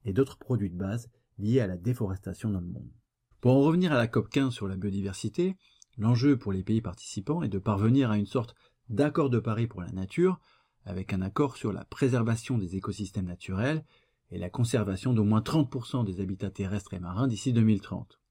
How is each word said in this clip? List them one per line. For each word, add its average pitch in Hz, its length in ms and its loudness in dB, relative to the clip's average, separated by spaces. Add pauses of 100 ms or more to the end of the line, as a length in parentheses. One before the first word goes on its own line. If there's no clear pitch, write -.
et 101 80 -4
d'autres 131 260 0
produits 104 320 -2
de 87 80 -8
base 98 320 -4 (280)
liés 110 220 2
à 110 80 0
la 90 100 -4
déforestation 95 720 -4
dans 95 120 -2
le 87 60 -8
monde. 62 220 -12 (500)
Pour 123 120 4
en 135 100 6
revenir 165 300 4
à 139 60 4
la 113 100 4
cop 113 220 0
quinze 135 240 0
sur 101 140 -6
la 95 80 -4
biodiversité, 101 800 -2 (420)
l'enjeu 123 400 4
pour 104 140 -4
les 95 120 -2
pays 110 180 2
participants 113 640 -6
est 123 60 -2
de 95 100 -2
parvenir 113 520 4
à 104 60 2
une 104 80 2
sorte 117 300 -4 (340)
d'accord 143 400 2
de 117 100 4
Paris 113 280 0
pour 95 140 -8
la 87 100 -8
nature, 170 480 0 (440)
avec 95 300 -6
un 92 80 0
accord 127 360 0
sur 110 140 -4
la - 140 -8
préservation 120 720 0
des 92 180 -4
écosystèmes 95 520 -4
naturels 110 580 -4 (460)
et 90 60 -10
la 92 120 -6
conservation 113 640 0
d'au 110 120 4
moins 107 160 4
trente 143 280 0
pour 120 160 -8
cent 123 180 -2
des 95 180 -4
habitats 95 300 -4
terrestres 95 420 -4
et 92 60 -8
marins 90 280 -2
d'ici 120 260 -2
deux 117 80 6
mille 110 200 6
trente. - 380 -12 (120)